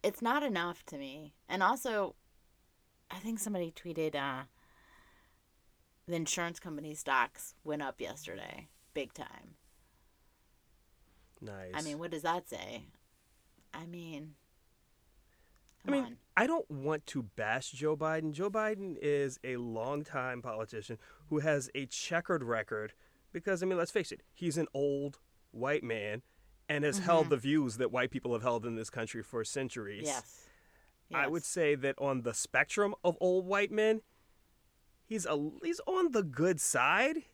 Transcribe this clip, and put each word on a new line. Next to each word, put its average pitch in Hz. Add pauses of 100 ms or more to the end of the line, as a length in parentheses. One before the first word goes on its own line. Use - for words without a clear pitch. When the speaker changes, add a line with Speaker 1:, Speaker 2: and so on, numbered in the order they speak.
Speaker 1:
It's 202
not 254
enough 175
to 156
me. 139 (140)
And 190
also, 214 (920)
I 175
think 214
somebody 185
tweeted, 156
uh, 139 (1600)
the 170
insurance 170
company 151
stocks -
went 151
up 135
yesterday, - (260)
big 135
time. - (1900)
Speaker 2:
Nice. 95
Speaker 1:
I 151
mean, 151
what 170
does 156
that 175
say? 92 (880)
I 160
mean, 165 (1500)
Speaker 2:
I -
Speaker 1:
come 277
Speaker 2:
mean, 277
Speaker 1:
on. 240 (180)
Speaker 2:
I 214
don't 330
want 147
to 127
bash 110
Joe 151
Biden. 156
Joe 180
Biden 202
is 143
a 127
longtime 123
politician 110 (320)
who 151
has 143
a 139
checkered 170
record 110 (400)
because, 175
I 214
mean, 185
let's 170
face 190
it, - (120)
he's 165
an 160
old 143 (320)
white 135
man 110 (480)
and 147
has 190
held 170
Speaker 1:
Mm-hmm. -
Speaker 2:
the 139
views 131
that 123
white 127
people 123
have 110
held 117
in 117
this 110
country 113
for 113
centuries. 113
Speaker 1:
Yes. - (680)
Speaker 2:
I 139
would 160
Speaker 1:
Yes. -
Speaker 2:
say 147
that 135
on 135
the 117
spectrum 202 (100)
of 175
old 180
white 202
men, 214 (1040)
he's 208
a, 147 (120)
he's 339
on 370
the 220
good 160
side 208 (100)